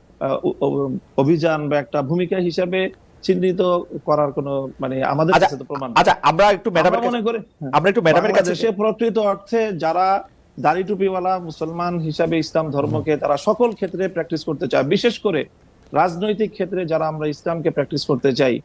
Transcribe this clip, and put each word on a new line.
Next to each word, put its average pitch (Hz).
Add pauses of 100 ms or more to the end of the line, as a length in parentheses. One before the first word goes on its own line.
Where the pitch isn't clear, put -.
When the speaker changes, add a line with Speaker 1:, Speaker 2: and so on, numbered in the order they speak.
(200)
Speaker 1:
আহ, 135
অ-, -
অ-, 139 (180)
অভিযান 151
বা 147
একটা 143
ভূমিকা 175
হিসাবে 185 (320)
চিহ্নিত 180 (420)
করার 147
কোনো, 139 (120)
মানে, 131
আমাদের 151
Speaker 2:
আচ্ছা, 175
Speaker 1:
কাছে 143
তো 131
প্রমাণ 135
নেই। 113
Speaker 2:
আচ্ছা, 180
আমরা 170
একটু 208
ম্যাডামের 180
Speaker 1:
আমরা 240
মনে 240
Speaker 2:
কাছে, 226
Speaker 1:
করি, - (220)
হ্যাঁ, 139
Speaker 2:
আমরা 156
একটু 202
ম্যাডামের 170
কাছে 196
Speaker 1:
বাংলাদেশে 180
প্রকৃত 220
অর্থে 214
যারা 180 (320)
দাড়ি 160
টুপিওয়ালা 185
মুসলমান 170
হিসাবে 165
ইসলাম 156
ধর্মকে 131
Speaker 2:
হুম। 147
Speaker 1:
তারা 143
সকল 214
ক্ষেত্রে 185
প্র্যাকটিস 165
করতে 143
চায়, 135
বিশেষ 208
করে 160 (480)
রাজনৈতিক 185
ক্ষেত্রে 185
যারা 156
আমরা 156
ইসলামকে 160
প্র্যাকটিস 147
করতে 135
চাই 123